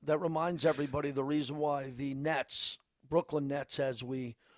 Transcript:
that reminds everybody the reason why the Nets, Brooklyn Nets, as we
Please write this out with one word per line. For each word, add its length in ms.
that 160
reminds 460
everybody 460
the 140
reason 320
why 340
the 240
Nets, 640
Brooklyn 400
Nets, 320
as 220
we 340